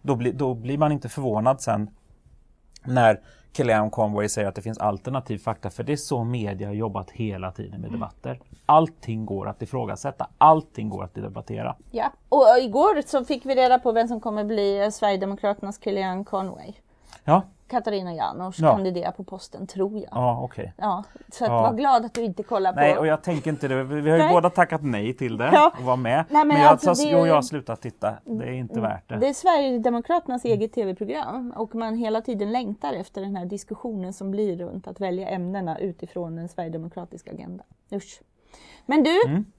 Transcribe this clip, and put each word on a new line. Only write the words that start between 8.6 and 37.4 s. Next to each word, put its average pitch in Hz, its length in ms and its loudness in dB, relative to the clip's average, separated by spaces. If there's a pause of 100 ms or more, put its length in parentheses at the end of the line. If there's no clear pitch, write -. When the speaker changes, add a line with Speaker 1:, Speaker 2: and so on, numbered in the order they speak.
Speaker 1:
Allting 147 600 2
går 98 240 -6
att - 120 -10
ifrågasätta, 117 680 -8 (100)
allting 151 520 4
går 95 140 -8
att 92 120 -14
debattera. 107 600 -8 (160)
Speaker 2:
Ja, 240 200 -4 (180)
och 269 160 6 (160)
igår 285 460 2
så 262 180 0
fick 269 200 -4
vi 262 100 0
reda 254 240 6
på 247 120 0
vem 226 160 2
som 226 140 -4
kommer 214 220 -4
bli, 202 400 0
eh, 214 60 0
Sverigedemokraternas 202 960 -2
Kellyanne 190 400 -4
Conway. 190 500 -8 (500)
Speaker 1:
Ja. 175 180 4 (260)
Speaker 2:
Katarina 208 460 -4
Janouch 160 460 -6
Speaker 1:
Ja. 156 120 6
Speaker 2:
kandiderar 180 400 0
på 196 120 -14
posten, - 440 -16
tror 190 260 -4
jag. 214 180 -10
Speaker 1:
Ja, 120 320 0
okej. - 340 -10
Speaker 2:
Ja, 202 260 -4 (280)
så 247 140 -4
att 214 60 0
Speaker 1:
Ja. 233 100 4
Speaker 2:
var 226 120 4
glad 247 320 2
att - 80 -10
du 240 100 -6
inte 208 200 -4
kollar 190 300 0
på 143 60 -4
Speaker 1:
Nej, 147 180 6
och 156 100 2
jag 156 160 2
tänker 160 280 -2
inte 143 160 -4
det. 131 160 0
Vi, 147 180 -4
vi 151 80 2
har 165 80 6
ju 160 60 6
Speaker 2:
Nej. 170 100 4
Speaker 1:
båda 175 160 6
tackat 170 340 2
nej 120 300 -2
till 117 240 -4
det 123 160 0
Speaker 2:
Ja. 302 260 8
Speaker 1:
och 123 60 -8
vara 127 100 2
med. 127 200 0
Speaker 2:
Nej, 160 140 0
men 294 180 4
Speaker 1:
Men 294 140 4
jag, 285 100 10
Speaker 2:
alltså, 180 240 4
Speaker 1:
så, 190 100 0
Speaker 2:
det 196 60 0
Speaker 1:
jo, - 80 4
Speaker 2:
är 165 60 4
Speaker 1:
jag 160 100 4
har 143 60 4
slutat 127 400 -8
titta. 110 320 -4 (120)
Det 220 200 -8
är 123 60 -6
inte 127 300 -6
värt 104 280 -6
det. - 80 -8
Speaker 2:
Det 247 100 2
är 285 60 0
Sverigedemokraternas 262 1120 0
eget 220 280 0
T 226 120 -2
V-program 240 720 -6
och 226 180 -8
man 226 220 -4
hela 220 240 -2
tiden 208 300 -4
längtar 233 420 -4
efter 190 280 -10
den 196 140 -6
här 180 100 -8
diskussionen 202 680 -8
som 196 180 -8
blir 196 260 -2
runt 180 300 -10
att 180 140 -16
välja 185 280 -4
ämnena 185 500 -6
utifrån 175 560 -8
den 165 140 -10
sverigedemokratiska 170 840 -12
agendan. - 340 -16 (280)